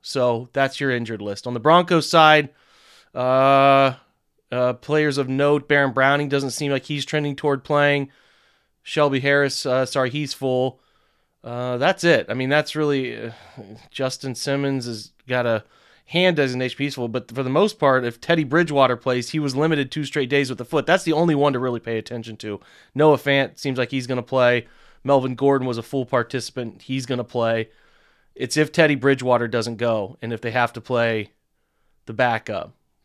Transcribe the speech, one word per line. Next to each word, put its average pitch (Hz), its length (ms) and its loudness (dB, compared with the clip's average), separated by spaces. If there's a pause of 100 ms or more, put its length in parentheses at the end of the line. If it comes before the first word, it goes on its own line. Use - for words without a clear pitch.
So 123 500 -2
that's 135 280 -2
your 139 100 -2
injured 113 320 -4
list. 101 240 -10
On 123 80 -6
the 120 60 -8
Broncos 170 500 4
side, 156 380 6 (640)
uh, 135 800 4 (580)
uh, 123 220 0
players 147 440 0
of 135 120 0
note, 143 400 0
Baron 139 240 2
Browning 139 360 2
doesn't 139 220 -2
seem 143 220 -4
like 135 140 -4
he's 143 180 -6
trending 147 320 -4
toward 139 260 -2
playing. 143 480 0 (720)
Shelby 139 380 0
Harris, 143 440 0
uh, 131 220 0
sorry, 131 240 -2
he's 147 240 -6
full. 127 460 -2 (640)
Uh, 123 320 -6
that's 160 260 0
it. 147 260 2
I 107 60 -6
mean, 131 140 -4
that's 151 260 0
really, 139 420 -2
uh, 113 140 -10 (640)
Justin 131 420 -6
Simmons 139 520 -4
has 110 260 -12 (160)
got 123 180 -2
a 113 160 0 (440)
hand 180 280 2
designation, 127 420 -2
peaceful, 135 300 -4
but 117 260 -8
for 127 120 -6
the 127 40 -4
most 180 300 0
part, 131 260 2
if 120 160 -6
Teddy 170 220 2
Bridgewater 139 540 2
plays, 123 340 -4
he 156 80 -4
was 143 160 -2
limited 143 380 0
two 156 100 -6
straight 135 260 -4
days 143 200 2
with 123 100 -8
the 120 60 -12
foot. 147 200 -2
That's 185 200 2
the 160 80 0
only 160 240 2
one 143 160 4
to 127 80 -2
really 123 180 -2
pay 117 180 -6
attention 113 420 -8
to. 104 200 -10 (340)
Noah 147 260 6
Fant 139 380 0
seems 131 220 -4
like 123 140 -2
he's 127 160 -4
gonna 127 120 -4
play. 123 460 2 (380)
Melvin 131 300 2
Gordon 135 340 0
was 117 100 -4
a 113 60 -8
full 135 200 -6
participant. 117 800 -6
He's 131 240 -6
gonna 123 160 -4
play. 113 480 -2 (640)
It's 127 220 -6
if 151 160 0
Teddy 151 240 4
Bridgewater 127 500 0
doesn't 113 300 -4
go 113 440 -4
and 117 120 -8
if 110 80 -8
they 120 100 -6
have 120 220 0
to 120 80 -14
play 117 500 -2 (760)
the 117 60 -12
backup, 113 640 -4 (300)